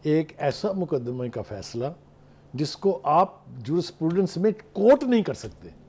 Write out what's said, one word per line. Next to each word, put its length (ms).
एक 320
ऐसा 340
मुकदमे 560
का 140
फैसला 520
जिसको 360
आप 520
ज्यूरिस्प्रूडेंस 760
में 140
कोट 520
नहीं 180
कर 120
सकते 380